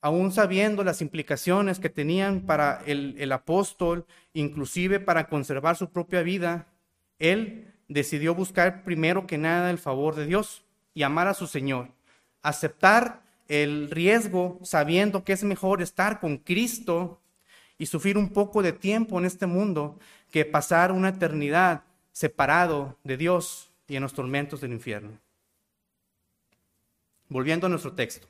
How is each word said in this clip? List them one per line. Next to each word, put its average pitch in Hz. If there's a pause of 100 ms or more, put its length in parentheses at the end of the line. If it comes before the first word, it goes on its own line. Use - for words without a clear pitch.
aún 175
sabiendo 202
las 175
implicaciones 175
que 180
tenían 185
para 147
el, 143
el 135
apóstol, 170 (280)
inclusive 156
para 170
conservar 147
su 180
propia 180
vida, 175 (500)
él 196 (140)
decidió 147
buscar 185
primero 175
que 170
nada 170
el 175
favor 143
de 151
Dios 196 (280)
y 151
amar 156
a 196
su 175
Señor, 135 (540)
aceptar 196 (240)
el 147
riesgo 180
sabiendo 180
que 196
es 190
mejor 190
estar 208
con 151
Cristo 180 (580)
y 160
sufrir 196
un 202
poco 202
de 175
tiempo 214
en 175
este 180
mundo 175 (320)
que 151
pasar 165
una 185
eternidad 160 (300)
separado 147
de 131
Dios 170 (160)
y 139
en 135
los 135
tormentos 143
del 123
infierno. 110 (2000)
Volviendo 156
a 185
nuestro 151
texto. -